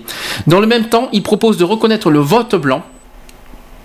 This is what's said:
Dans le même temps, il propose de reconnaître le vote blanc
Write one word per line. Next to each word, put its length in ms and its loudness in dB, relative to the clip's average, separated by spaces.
Dans 120 6
le 60 2
même 200 0
temps, 280 0
il 80 0
propose 360 0
de 60 2
reconnaître 460 0
le 100 4
vote 360 0
blanc 260 -2